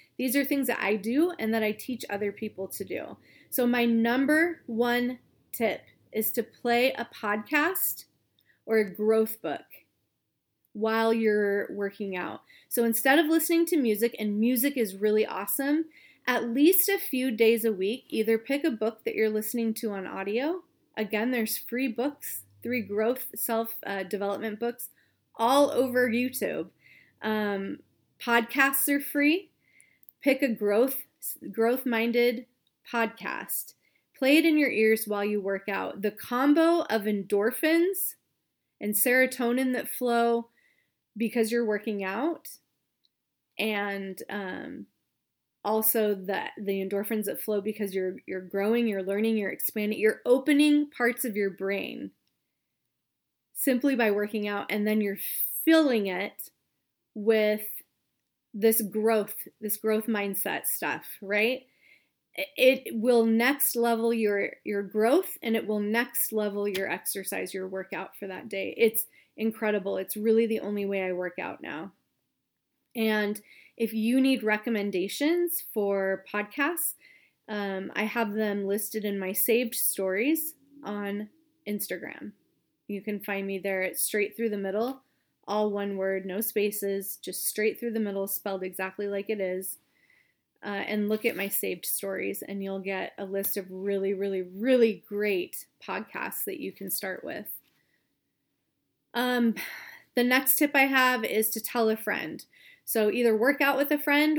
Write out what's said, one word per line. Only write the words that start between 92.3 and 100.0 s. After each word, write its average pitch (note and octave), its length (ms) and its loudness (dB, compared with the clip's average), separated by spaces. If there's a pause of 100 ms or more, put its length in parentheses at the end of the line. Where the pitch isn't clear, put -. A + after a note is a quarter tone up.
and G3 200 -8
you'll G3 200 -6
get F#3+ 360 -6
a G3+ 60 -8
list G3 320 -4
of F#3+ 140 -6
really, G3 440 -2
really, G3 280 -2
really G#3+ 640 2
great G3+ 580 -2 (160)
podcasts - 640 -8
that - 160 -8
you F#3+ 140 -8
can G3 180 -12
start - 320 -8
with. - 220 -10 (1700)
Um, A#3+ 420 2 (600)